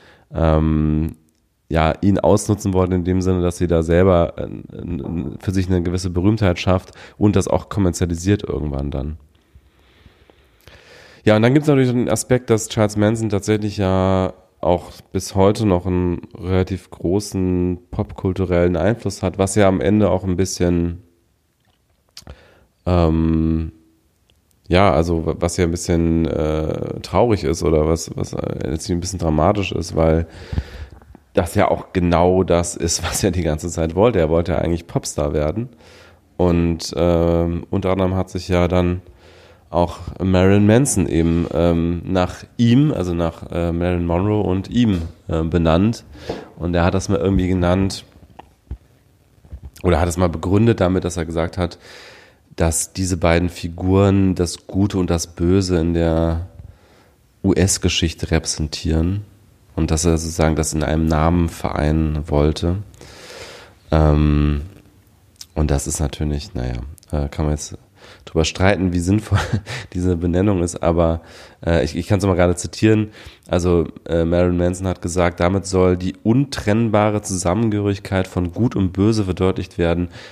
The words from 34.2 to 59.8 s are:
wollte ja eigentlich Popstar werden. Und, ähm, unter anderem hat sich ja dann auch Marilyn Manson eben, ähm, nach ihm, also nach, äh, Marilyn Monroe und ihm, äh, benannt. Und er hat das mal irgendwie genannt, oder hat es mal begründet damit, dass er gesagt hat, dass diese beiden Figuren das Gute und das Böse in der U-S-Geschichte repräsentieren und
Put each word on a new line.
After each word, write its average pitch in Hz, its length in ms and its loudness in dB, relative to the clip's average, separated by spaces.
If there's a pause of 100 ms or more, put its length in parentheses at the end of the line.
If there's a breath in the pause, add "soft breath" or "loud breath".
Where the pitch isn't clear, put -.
wollte 85 240 0
ja 67 60 -2
eigentlich 85 280 -2
Popstar - 460 -4
werden. 78 360 -2 (680 loud breath)
Und, 85 580 0
ähm, 85 760 2
unter 95 220 -2
anderem 92 240 0
hat 92 140 -4
sich 92 200 -10
ja 87 180 2
dann 90 340 0 (680 soft breath)
auch 85 300 -4 (240)
Marilyn 95 440 4
Manson 110 400 2
eben, 82 440 0
ähm, 85 540 0
nach 90 380 -2 (140)
ihm, 123 340 4
also 90 240 -2
nach, 85 360 -4
äh, 85 200 -2
Marilyn 87 340 -2
Monroe 98 380 0
und 92 260 -2
ihm, 104 320 2 (260)
äh, 80 140 -2
benannt. 85 600 2 (540 loud breath)
Und 85 180 -4
er 85 80 2
hat 90 100 2
das 95 160 -2
mal 101 80 2
irgendwie 92 300 2
genannt, 92 580 0 (1800)
oder 87 180 2
hat 87 80 0
es 82 100 -4
mal 90 120 0
begründet 90 520 0
damit, 92 220 0
dass 87 140 -6
er 82 80 -4
gesagt 82 320 -4
hat, 87 220 -4 (760 loud breath)
dass - 380 -2
diese 92 240 -2
beiden 85 320 2
Figuren 92 840 2
das - 320 -4
Gute 98 320 -2
und 87 100 0
das 85 160 0
Böse 90 540 2
in 82 160 0
der 82 520 0 (960 soft breath)
U-S-Geschichte - 840 0
repräsentieren 82 920 -2 (540)
und 80 140 0